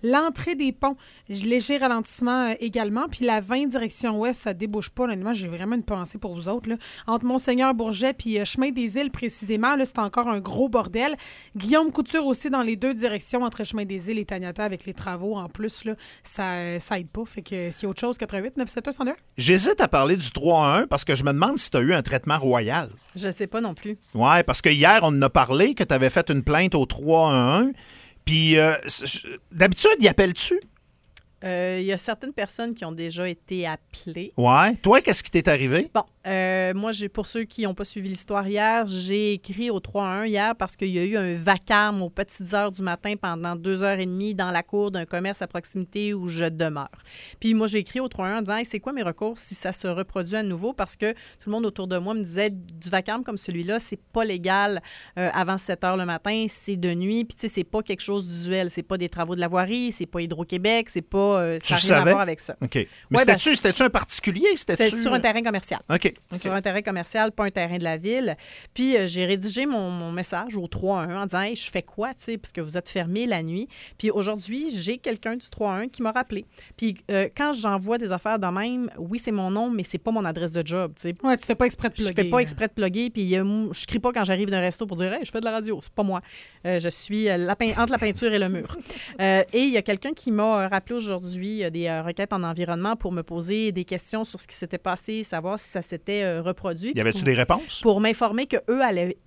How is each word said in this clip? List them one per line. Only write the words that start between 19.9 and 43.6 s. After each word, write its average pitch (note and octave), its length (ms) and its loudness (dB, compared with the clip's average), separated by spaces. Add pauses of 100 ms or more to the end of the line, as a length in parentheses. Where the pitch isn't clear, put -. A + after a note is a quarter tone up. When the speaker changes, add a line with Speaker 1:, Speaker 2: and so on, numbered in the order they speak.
Speaker 2:
du F3 140 2
trois D#3 360 4
un C#3 60 4 (100)
un - 40 0
parce - 180 0
que D3+ 100 2
je C3 100 -2
me C#3+ 80 2
demande G3 260 2
si - 120 4
t'as C3+ 120 2
eu D3 100 4
un D#3 100 2
traitement D3 360 0
royal. B2+ 500 2 (280)
Speaker 3:
Je F#3+ 120 -6
ne F#3 40 -4
sais G3 140 -6
pas A3 140 -4
non G#3 140 -4
plus. G#3 240 -10 (160)
Speaker 2:
Ouais, D3 280 6
parce C3 200 4
que E3+ 80 6
hier, D#3+ 320 8
on E3 60 6
en C#3+ 140 4
a C3+ 60 6
parlé, C#3+ 460 4
que F#3+ 100 0
t'avais C3 240 4
fait E3 220 2
une C#3 120 2
plainte E3 320 4
au C#3 120 4
trois D#3+ 440 4
un C3+ 360 6
un. C#4 40 2 (540)
Puis, D#3+ 340 6
euh, D#3 140 8 (140)
c-, C#3 200 2
c-, - 220 2 (220)
d'habitude, F#3+ 500 6
y G#3 80 10
appelles-tu ? F#3+ 500 4 (840)
Speaker 3:
Euh, F#3 360 -2
il F#3+ 60 -2
y F#3+ 60 0
a F#3 60 -2
certaines A#3 340 -6
personnes A#3 400 -6
qui A3 120 -10
ont D#3+ 80 -8
déjà E3 360 -6
été F3 380 -6
appelées. E3 720 -10
Speaker 2:
Ouais. C#3 400 6
Toi, G#3+ 240 8
qu'est-ce - 240 4
qui - 80 -6
t'est E3+ 160 4
arrivé ? D3 440 2
Speaker 3:
Bon, A3 120 0 (200)
euh, F#3 480 0
moi, G#3 200 -4
j'ai, G3+ 160 -6
pour G3 180 -6
ceux A3+ 160 -4
qui A3 220 -6
n'ont F#3 100 -2
pas G3+ 100 -8
suivi G3 240 -6
l'histoire G3 380 -4
hier, G#3+ 400 2
j'ai G3 460 0
écrit G3+ 360 -6
au G3+ 120 -2
trois G3+ 240 -4
un F#3+ 160 -2
un A3 60 -2
hier G#3+ 280 0
parce - 220 -6
qu'il F#3+ 140 -4
y F3+ 100 0
a F3 40 2
eu G#3 120 -2
un F3+ 180 0
vacarme G3+ 680 2
aux F3 100 -4
petites F#3+ 440 -6
heures G3+ 160 2
du F#3+ 120 -10
matin F#3 380 -4
pendant F3 360 -6
deux F#3 260 -2